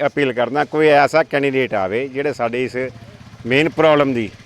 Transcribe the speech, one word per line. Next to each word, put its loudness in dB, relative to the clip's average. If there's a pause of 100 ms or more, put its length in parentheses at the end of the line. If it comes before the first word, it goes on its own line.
ਅਪੀਲ -2
ਕਰਦਾ, -2
ਕੋਈ 0
ਐਸਾ 4
ਕੈਂਡੀਡੇਟ -2
ਆਵੇ -2
ਜਿਹੜੇ -6
ਸਾਡੇ -4
ਇਸ -6 (680)
ਮੇਨ 2
ਪ੍ਰੋਬਲਮ 2
ਦੀ -4 (160)